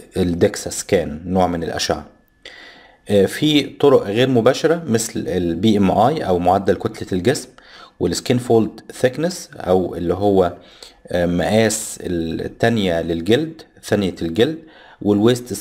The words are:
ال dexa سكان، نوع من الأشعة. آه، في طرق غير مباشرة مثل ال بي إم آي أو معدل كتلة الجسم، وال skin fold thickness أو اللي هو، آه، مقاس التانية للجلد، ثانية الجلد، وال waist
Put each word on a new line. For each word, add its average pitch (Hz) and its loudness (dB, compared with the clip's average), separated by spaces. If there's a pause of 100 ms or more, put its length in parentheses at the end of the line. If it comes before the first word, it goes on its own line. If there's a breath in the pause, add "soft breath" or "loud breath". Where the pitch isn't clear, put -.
(180)
ال 87 -2
dexa - 0
سكان، 76 -2
نوع 90 0
من 85 -4
الأشعة. 76 -4 (1040 loud breath)
آه، 101 4
في 151 2
طرق 135 4
غير 113 2
مباشرة 143 2
مثل 113 -2
ال 85 0
بي 104 2
إم 95 4
آي 120 2
أو 90 2
معدل 92 2
كتلة - -8
الجسم، 98 -2 (500 loud breath)
وال 87 0
skin 123 -2 (100)
fold - 0
thickness 147 -2 (200)
أو 92 0
اللي 87 -2
هو، 95 2 (540 loud breath)
آه، 87 -2
مقاس 90 0
التانية 85 -2
للجلد، 90 -2 (220)
ثانية 101 -2
الجلد، 95 0 (440 loud breath)
وال 104 4
waist 123 -8